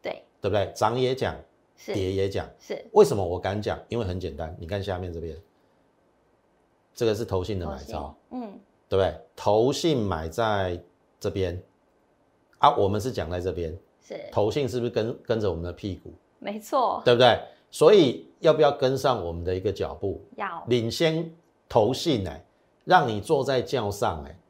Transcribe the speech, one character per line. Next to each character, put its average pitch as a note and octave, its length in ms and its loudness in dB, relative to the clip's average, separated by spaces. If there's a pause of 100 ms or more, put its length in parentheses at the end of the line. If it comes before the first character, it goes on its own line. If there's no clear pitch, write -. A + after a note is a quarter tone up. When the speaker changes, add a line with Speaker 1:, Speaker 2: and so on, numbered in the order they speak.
Speaker 1:
对。 - 200 -10 (200)
Speaker 2:
对 G#2 80 -2
不 G2+ 60 0
对？ G2 200 0
涨 A2+ 240 0
也 B2+ 160 2
讲， F#2 200 -4 (420)
Speaker 1:
是。 - 160 -12
Speaker 2:
跌 F#2 180 -2
也 G2 180 0
讲。 F#2 180 -6 (120)
Speaker 1:
是。 - 320 -10
Speaker 2:
为 G3+ 120 8
什 C#3+ 120 4
么 F#2+ 100 0
我 F2 140 -4
敢 G2+ 200 -2
讲？ G2+ 200 -4 (100)
因 A#2 80 -4
为 A2+ 80 -2
很 F2+ 140 -4
简 F2 160 -8
单， E2 240 -8
你 E2 80 -12
看 G2 160 -4
下 F2+ 160 -4
面 F2+ 120 -8
这 E2 80 -8
边， D#2+ 160 -8 (1600)
这 A#2+ 120 -2
个 A2 100 2
是 A2+ 100 -4
投 F#2 180 0
信 G2 140 -4
的 F2 80 -6
买 C#2+ 180 -8
超， - 160 -10 (320)
Speaker 1:
投 B3 60 -10
信， B3 60 -8
嗯。 G3+ 160 -16 (280)
Speaker 2:
对 - 120 2
不 F#2+ 40 4
对？ E2+ 120 0 (200)
投 A2 380 2
信 D3+ 240 0
买 E2+ 320 -2
在 G2 500 -2 (400)
这 G2+ 120 -4
边， F#2 280 -4 (1040)
啊， D3 120 8
我 G2+ 100 4
们 G#2 120 0
是 A#2+ 120 -4
讲 F#2 180 -6
在 F2+ 100 -4
这 F2+ 120 -2
边， F2 260 -6 (240)
Speaker 1:
是。 - 180 -14 (120)
Speaker 2:
投 G#2+ 180 2
信 C3+ 180 -2
是 A#2+ 120 -4
不 A#2 60 -2
是 A#2+ 40 -2
跟， A2+ 340 -2
跟 A2+ 160 -2
着 G#2 100 0
我 E2 60 -2
们 E2+ 80 -8
的 F2 80 -6
屁 F#2 320 -8
股？ D#2+ 80 -18 (280)
Speaker 1:
没 G#3 200 -8
错。 A3+ 460 -2
Speaker 2:
对 B2 80 6
不 A#2 60 4
对？ A#2+ 200 6 (300)
所 D#3+ 240 6
以 D3 340 4 (120)
要 D#3+ 140 4
不 D3+ 80 2
要 C#3+ 100 6
跟 C3+ 260 0
上 B2 260 0
我 E2+ 80 -4
们 E2+ 120 -8
的 F2+ 100 -2
一 F#2 60 -2
个 G2 120 -2
脚 E2 220 -6
步？ - 280 -6 (140)
Speaker 1:
要。 - 320 -8
Speaker 2:
领 A#2 220 0
先 E3 420 0 (380)
投 A#2 240 4
信 C3 320 0
欸， - 200 -12 (380)
让 F3+ 240 4
你 G#2+ 140 -2
坐 C#3 220 0
在 B2+ 180 0
轿 A2 300 -2
上 F2+ 320 -2
欸 C#2 120 -16 (140)